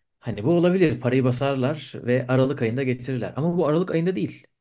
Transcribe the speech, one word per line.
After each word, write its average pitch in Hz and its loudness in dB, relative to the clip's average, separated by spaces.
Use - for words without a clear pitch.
Hani 107 -8
bu 143 2
olabilir. 175 4
Parayı 123 2
basarlar 135 -2
ve 123 0
Aralık 131 2
ayında 120 -2
getirirler. 123 -4
Ama 170 0
bu 165 2
Aralık 165 0
ayında 170 0
değil. 170 -6